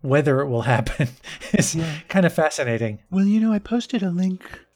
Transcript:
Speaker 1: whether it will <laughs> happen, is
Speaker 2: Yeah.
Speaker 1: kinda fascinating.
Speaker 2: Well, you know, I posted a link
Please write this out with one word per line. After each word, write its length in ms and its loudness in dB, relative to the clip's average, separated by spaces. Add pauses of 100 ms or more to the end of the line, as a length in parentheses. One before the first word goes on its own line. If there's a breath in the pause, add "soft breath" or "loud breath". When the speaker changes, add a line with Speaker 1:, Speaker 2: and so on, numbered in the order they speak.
Speaker 1:
whether 380 2
it 100 -2
will 120 0
<laughs> 160 2
happen, 300 -2 (440 loud breath)
is 240 2
Speaker 2:
Yeah. 160 -4 (180)
Speaker 1:
kinda 200 4
fascinating. 720 -2 (100)
Speaker 2:
Well, 160 2
you 140 4
know, 120 2
I 60 2
posted 460 -2
a 80 -2
link 320 -2 (320)